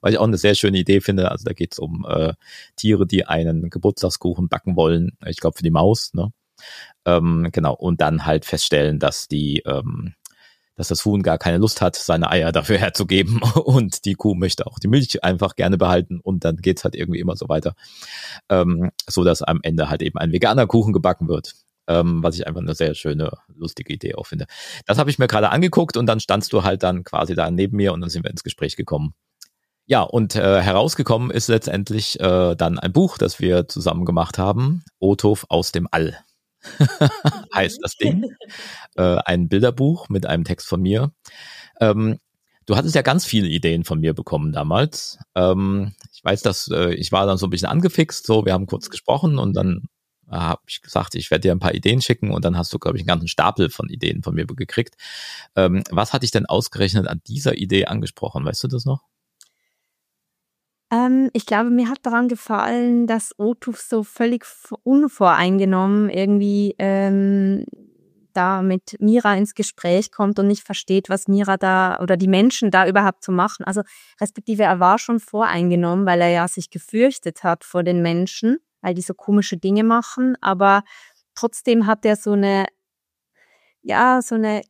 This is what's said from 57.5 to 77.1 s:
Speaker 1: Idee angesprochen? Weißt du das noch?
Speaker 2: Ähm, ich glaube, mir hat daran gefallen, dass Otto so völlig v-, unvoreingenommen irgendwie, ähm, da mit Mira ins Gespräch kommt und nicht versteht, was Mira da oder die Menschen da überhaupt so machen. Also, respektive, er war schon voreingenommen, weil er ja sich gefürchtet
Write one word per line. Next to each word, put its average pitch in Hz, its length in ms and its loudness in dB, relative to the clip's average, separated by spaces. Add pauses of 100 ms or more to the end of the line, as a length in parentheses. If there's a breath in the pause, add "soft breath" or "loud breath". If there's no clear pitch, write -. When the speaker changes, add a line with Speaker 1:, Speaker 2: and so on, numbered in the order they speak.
Speaker 1:
Idee 95 280 0
angesprochen? - 580 -6
Weißt - 180 -6
du 131 60 -4
das 127 160 -6
noch? 135 180 -2 (1900)
Speaker 2:
Ähm, 254 380 2
ich 220 140 -4
glaube, 233 240 0
mir 240 180 4
hat 269 140 -4
daran 240 260 0
gefallen, 240 800 0
dass 226 300 -4
Otto 233 380 -2
so 220 280 -4
völlig 240 420 -2
v-, - 380 -16
unvoreingenommen 196 1200 4
irgendwie, 202 720 0
ähm, 196 840 2 (680)
da 185 300 0
mit 185 360 -2
Mira 214 380 4
ins 202 180 0
Gespräch 190 560 -2
kommt 202 300 -2
und 202 80 4
nicht 202 160 0
versteht, 190 440 -2
was 196 200 -4
Mira 196 280 2
da 185 440 0
oder 180 160 2
die 185 120 2
Menschen 202 440 4
da 185 140 6
überhaupt 196 380 2
so - 80 -4
machen. 185 320 0
Also, 196 180 -2 (380 soft breath)
respektive, 208 440 -2
er 180 160 4
war 185 180 6
schon 233 220 -2
voreingenommen, 175 840 0
weil 175 140 4
er 175 100 4
ja 175 180 2
sich - 220 -10
gefürchtet 220 720 -2